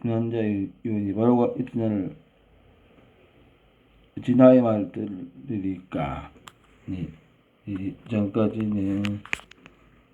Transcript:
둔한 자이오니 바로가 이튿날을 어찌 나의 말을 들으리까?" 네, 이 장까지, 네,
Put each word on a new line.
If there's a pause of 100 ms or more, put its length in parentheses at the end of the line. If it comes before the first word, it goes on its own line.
둔한
자이오니
바로가
이튿날을 (2000)
어찌
나의
말을 (560)
들으리까?" (540)
네, (580)
이 (160)
장까지,
네, (1120)